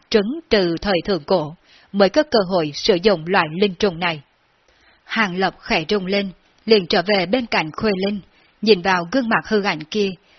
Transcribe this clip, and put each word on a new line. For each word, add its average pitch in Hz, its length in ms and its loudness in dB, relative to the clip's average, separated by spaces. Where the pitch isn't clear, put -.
trứng 220 300 0
từ 175 320 2
thời 196 240 0
thượng 180 180 -2
cổ, 160 320 0
mới 196 180 4
có 302 140 2
cơ 254 160 2
hội 165 240 0
sử 196 300 2
dụng 185 240 2
loại 185 180 2
linh 202 140 2
trùng 175 240 -2
này." 170 220 -4
Hàng 196 340 -4
Lập 185 220 -2
khẽ 175 300 -2
rung 202 160 0
lên, 196 260 -2
liền 208 220 4
trở 196 140 2
về 190 240 0
bên 233 200 -2
cạnh 170 260 -2
Khuê 220 200 -2
Linh, 202 140 -4
nhìn 208 200 4
vào 185 300 0
gương 254 180 0
mặt 185 180 0
hư 214 160 0
ảnh 165 200 -4
kia, 202 260 -2